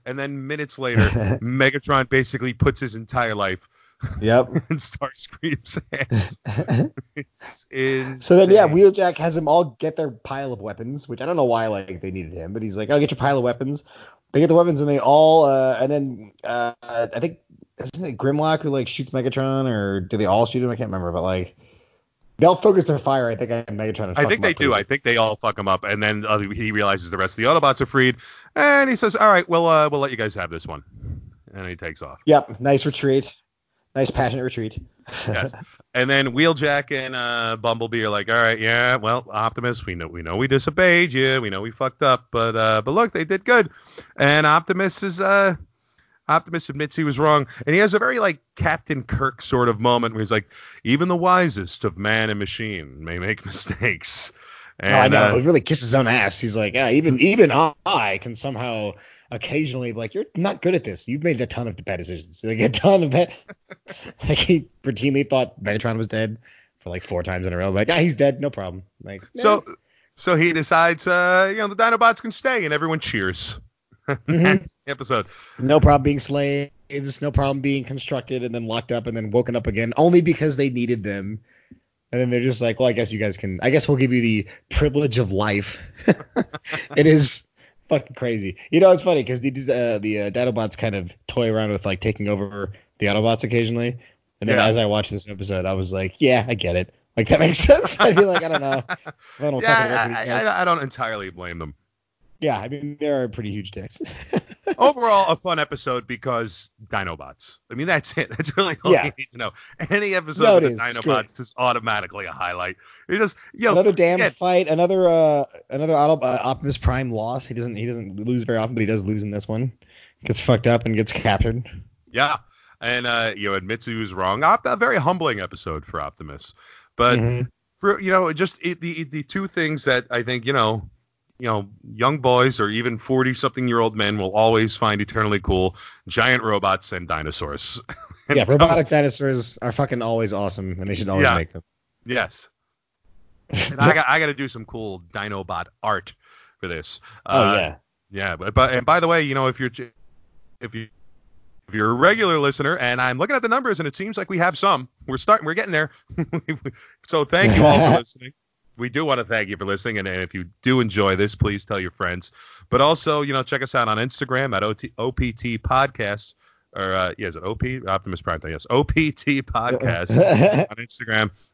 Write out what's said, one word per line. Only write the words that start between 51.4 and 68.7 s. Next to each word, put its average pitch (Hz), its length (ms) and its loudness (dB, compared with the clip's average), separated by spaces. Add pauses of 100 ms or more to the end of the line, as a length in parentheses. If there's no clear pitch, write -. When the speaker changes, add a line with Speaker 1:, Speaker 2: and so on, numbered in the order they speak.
Speaker 1:
of 90 140 -2
man 110 320 0
and 104 80 -4
machine 82 640 -10
may 82 140 -8
make 95 280 -6
<laughs> - 0 -
mistakes." - 840 -2 (500)
Speaker 2:
Oh, - 40 -4
I 101 180 4
Speaker 1:
And, - 80 4
Speaker 2:
know. 107 120 4
Speaker 1:
uh, 104 100 4
Speaker 2:
He 123 80 2
really 156 180 4
kissed - 220 0
his 120 140 0
own 131 100 2
ass. 110 340 0
He's 110 160 -4
like, 107 180 -2
"Yeah, 127 160 2
even, 143 300 4
even 196 300 6 (340)
I 113 380 -2
can 117 140 -10
somehow 113 560 -6 (380)
occasionally, 127 640 -4
like, 110 200 -8
you're 202 120 -6 (100)
not 190 260 -2
good 254 120 2
at 151 100 0
this. 98 240 -10
You've 139 160 -6
made 151 160 0
a 120 60 -2
ton 117 220 -6
of 95 160 -10
bad 98 120 -6
decisions." 85 480 -12
Like, 110 160 -2
a 107 80 4
ton 190 340 4
of 147 80 0
bad. 170 300 2
<laughs> - 40 -20 (840)
Like, 147 100 2
he 165 300 2 (160)
routinely 135 440 0
thought 131 340 -2
Megatron 107 340 -2
was 113 100 -2
dead 110 320 -4 (400)
for, - 120 -14
like, 90 120 -8
four 87 200 -4
times 92 240 -4
in 90 60 -4
a 87 40 -4
row. 95 140 -2
Like, 101 200 0
"Ah, 170 60 2
he's 165 180 2
dead. 135 260 2
No 143 80 -4
problem." 95 360 -10 (180)